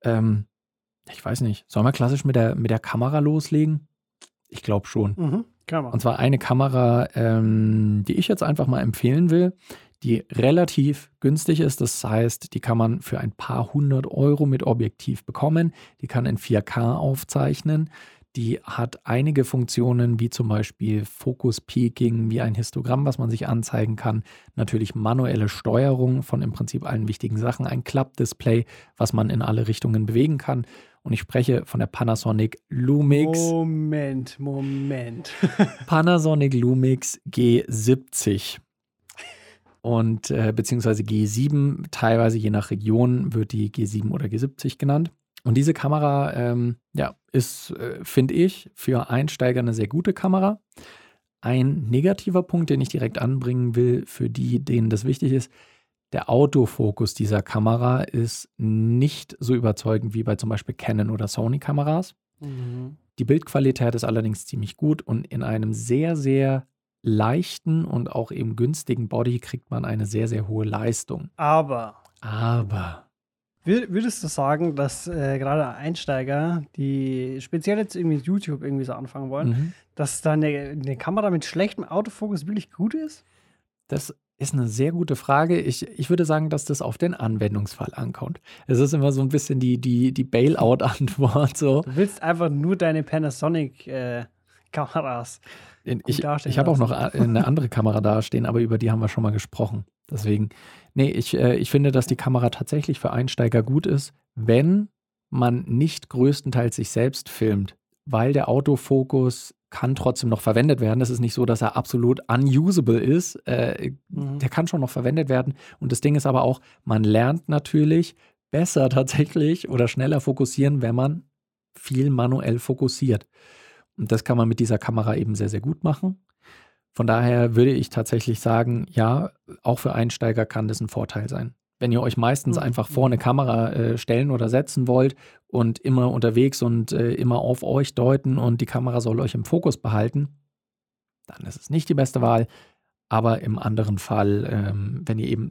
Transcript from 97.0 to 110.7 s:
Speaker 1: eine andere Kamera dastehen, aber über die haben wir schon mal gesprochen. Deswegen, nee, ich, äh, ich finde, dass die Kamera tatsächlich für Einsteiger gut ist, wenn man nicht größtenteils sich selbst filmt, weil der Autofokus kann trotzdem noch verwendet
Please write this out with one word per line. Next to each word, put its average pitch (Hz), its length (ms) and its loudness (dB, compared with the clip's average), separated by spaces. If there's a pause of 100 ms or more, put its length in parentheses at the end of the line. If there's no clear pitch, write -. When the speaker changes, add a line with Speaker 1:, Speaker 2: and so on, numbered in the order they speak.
Speaker 1:
eine 113 380 2
andere 135 220 2
Kamera 107 320 2
dastehen, 110 460 0
aber 117 140 0
über 113 180 2
die 113 120 0
haben 113 100 0
wir 110 80 0
schon 110 160 -2
mal 107 80 2
gesprochen. 107 520 -4 (260)
Deswegen, 104 400 -2 (440)
nee, 139 160 4
ich, - 260 -2
äh, 123 200 4
ich - 140 -2
finde, 143 200 4
dass 131 160 2
die 127 100 0
Kamera 123 340 2
tatsächlich - 500 -4
für - 120 -4
Einsteiger 120 520 2
gut 135 220 0
ist, - 280 -2 (220)
wenn 143 520 4 (400)
man 120 380 0
nicht 131 420 0
größtenteils 127 680 0
sich 110 140 -6
selbst 123 380 -2
filmt, 101 480 -2 (300)
weil 127 260 0
der 139 160 0
Autofokus 131 1080 0 (160)
kann 127 260 -2
trotzdem - 340 0
noch 110 100 0
verwendet 123 400 2